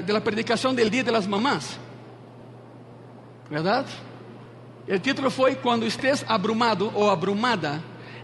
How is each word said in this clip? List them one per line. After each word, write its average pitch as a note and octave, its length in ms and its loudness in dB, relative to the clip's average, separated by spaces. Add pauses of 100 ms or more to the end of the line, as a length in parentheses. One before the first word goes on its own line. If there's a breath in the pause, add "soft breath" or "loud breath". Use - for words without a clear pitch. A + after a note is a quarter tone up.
de G3 80 0
la G#3+ 100 2
predicación A3 540 2
del A3 140 4
Día B3 120 2
de - 80 0
las A3 160 2
Mamás, G#3 500 0 (1700)
¿verdad? F#3+ 340 2 (1040)
El F#3+ 160 0
título C4+ 260 0
fue C4 280 4
Cuando A#3 280 2
estés C4 440 0
abrumado A3 680 2
o G#3 160 6
abrumada. F#3+ 680 2 (420 loud breath)